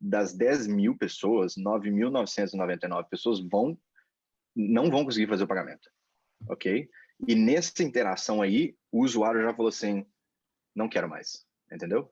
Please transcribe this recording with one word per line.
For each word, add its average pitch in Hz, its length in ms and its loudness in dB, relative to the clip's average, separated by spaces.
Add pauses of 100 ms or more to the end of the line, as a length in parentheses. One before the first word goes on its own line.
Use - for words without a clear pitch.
das 101 360 -2
dez 123 300 2
mil 104 320 2
pessoas, 95 580 0
nove 101 360 -2
mil 110 180 2
novecentos 104 420 -2
e 98 40 -8
noventa 90 300 -2
e 90 40 -8
nove 87 180 -4
pessoas 104 300 -2 (100)
vão, 113 300 0 (800)
não 113 340 2
vão 139 140 2
conseguir 110 240 0
fazer 98 160 0
o 92 40 0
pagamento, - 400 -6 (600)
ok? 110 400 -2 (400)
E 113 80 4
nessa 139 480 2
interação 110 580 0
aí, 113 340 2 (140)
o 117 140 2
usuário 113 380 2
já 113 120 0
falou 113 140 0
assim, 104 360 -2 (720)
"Não 110 140 -2
quero 87 200 -4
mais", - 380 -12 (260)
entendeu? 104 400 -4